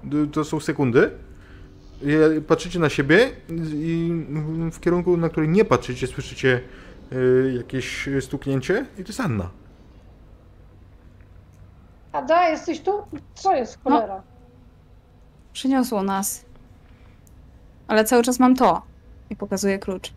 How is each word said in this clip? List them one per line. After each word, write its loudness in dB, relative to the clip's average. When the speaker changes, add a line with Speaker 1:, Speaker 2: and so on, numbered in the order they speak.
Speaker 1:
d-, -2
to -2
są -4
sekundy, 2
i -2
patrzycie -2
na 2
siebie 4
i -2
w -16
kierunku, 2
na 0
który 0
nie 4
patrzycie, -2
słyszycie, -2
y, 2
jakieś -8
stuknięcie -4
i -12
to -14
jest -10
Anna. -2
Speaker 2:
Ada, 2
jesteś -4
tu? -2
Co 0
jest, -6
Speaker 3:
No. -2
Speaker 2:
cholera? 0
Speaker 3:
Przyniosło -2
nas. -4
Ale 4
cały 4
czas 0
mam 6
to. 4
I -10
pokazuję -2
klucz. -10